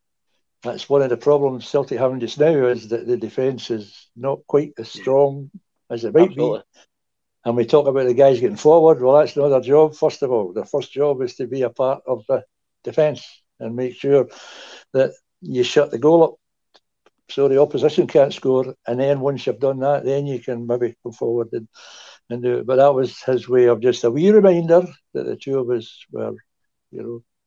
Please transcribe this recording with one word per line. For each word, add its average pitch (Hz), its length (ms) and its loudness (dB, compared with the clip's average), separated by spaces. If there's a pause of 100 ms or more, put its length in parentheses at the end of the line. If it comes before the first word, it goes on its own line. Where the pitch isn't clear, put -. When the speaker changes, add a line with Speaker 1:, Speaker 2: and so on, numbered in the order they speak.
(640)
Speaker 1:
that's 120 260 -12
one 143 140 2
of 131 80 -2
the 120 60 0
problems 139 520 0
Celtic 131 300 -4
having 131 220 -2
just 113 180 -8
now, 147 280 2
is 117 220 -4
that 113 180 -6
the 120 100 -2
defence 120 540 -6
is 107 460 -10
not 135 300 -8
quite 147 320 -2
as 113 160 -16
Speaker 2:
Yeah. - 80 -18
Speaker 1:
strong 139 480 0 (400)
as 117 140 -8
it 107 100 -6
might 185 160 4
Speaker 2:
Absolutely. 120 300 -4
Speaker 1:
be. - 40 -20 (800)
And 120 120 -2
we 117 100 0
talk 143 220 2
about 131 180 0
the 123 80 0
guys 135 260 4
getting 107 160 -2
forward. 160 460 4
Well, 131 160 4
that's 147 180 0
not 143 120 2
their 131 120 2
job, 151 340 4
first - 280 -2
of 131 80 -4
all. 101 220 -2
Their 101 120 -8
first - 280 -6
job 139 300 -2
is 123 140 -8
to 131 100 -8
be 131 160 -6
a 117 80 -2
part 135 360 -4
of 123 220 -6
the 127 160 -2 (400)
defence 147 580 -4 (160)
and 117 180 -10
make 127 200 -6
sure 139 320 2 (640)
that 135 200 0 (280)
you 127 240 -4
shut - 260 2
the 117 80 -6
goal 160 260 4
up - 100 0 (960)
so 139 160 0
the 135 160 2
opposition 147 460 0
can't 143 260 2
score. 131 400 -2 (140)
And 120 100 -4
then 139 220 0
once 131 260 -4
you've 117 140 -4
done 135 200 -2
that, 135 240 -2
then 139 220 -2
you 131 140 -8
can 120 260 -8
maybe 120 380 -4
come 113 80 -10
forward 117 400 -4
and, 113 160 -10 (600)
and 120 140 -10
do 123 160 -2
it. 113 80 -8
But 127 100 -2
that 143 160 6
was 131 300 -4
his 127 260 -2
way 123 180 4
of 117 140 2
just 123 220 0
a 120 80 2
wee 160 220 2
reminder 180 500 4 (320)
that 127 120 -6
the 123 100 -8
two 135 240 -4
of 120 100 -6
us 113 400 -8
were, 110 240 -8 (560)
you 117 140 -14
know, 117 180 -12 (240)